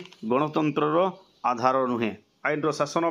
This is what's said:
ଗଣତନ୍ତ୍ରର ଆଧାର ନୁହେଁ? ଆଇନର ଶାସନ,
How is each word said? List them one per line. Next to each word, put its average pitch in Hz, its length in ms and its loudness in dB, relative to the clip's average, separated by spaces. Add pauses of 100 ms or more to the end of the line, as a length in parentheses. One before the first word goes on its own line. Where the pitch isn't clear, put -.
(240)
ଗଣତନ୍ତ୍ରର 151 760 0 (460)
ଆଧାର 123 320 2 (100)
ନୁହେଁ? 117 240 0 (340)
ଆଇନର 151 260 0
ଶାସନ, 147 400 -2